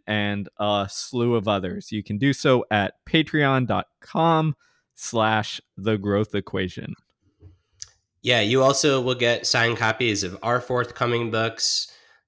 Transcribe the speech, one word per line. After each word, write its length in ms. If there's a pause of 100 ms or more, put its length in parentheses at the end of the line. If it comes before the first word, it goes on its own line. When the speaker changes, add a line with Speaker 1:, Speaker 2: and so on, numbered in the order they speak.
Speaker 1:
and 420 (100)
a 320
slew 440
of 120
others. 460
You 100
can 140
do 160
so 380
at 240 (120)
patreon 600
dot 220 (120)
com 540 (400)
slash 640 (160)
the 220
growth 360
equation. 600 (1300)
Speaker 2:
Yeah, 180
you 220
also 400
will 140
get 300
signed 300
copies 460
of 200
our 200
forthcoming 680
books, 600 (360)